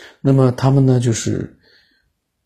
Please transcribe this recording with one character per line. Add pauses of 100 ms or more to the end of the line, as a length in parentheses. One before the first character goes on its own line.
(200)
那
么
他
们
呢，
就
是 (880)